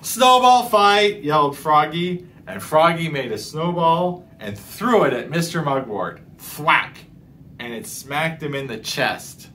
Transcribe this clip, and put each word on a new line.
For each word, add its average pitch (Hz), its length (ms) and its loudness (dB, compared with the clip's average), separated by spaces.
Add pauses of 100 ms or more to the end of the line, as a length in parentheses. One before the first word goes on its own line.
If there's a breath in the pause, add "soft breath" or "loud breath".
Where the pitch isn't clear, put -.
"Snowball 247 600 6
fight!" 202 600 2
yelled 147 320 2
Froggy, 160 720 0 (200 loud breath)
and 101 140 -10
Froggy 165 460 2
made 135 240 -6
a 107 60 -6
snowball 170 880 -2 (140)
and 101 180 -10
threw 214 460 0
it 131 100 2
at - 160 -6
Mister 165 320 -4
Mugwort. 110 580 -4 (200)
Thwack! 147 580 -2 (640)
And 120 120 -10
it 110 140 -10
smacked 156 560 -6
him 143 140 -6
in 135 100 -6
the 113 140 -10
chest. - 760 -6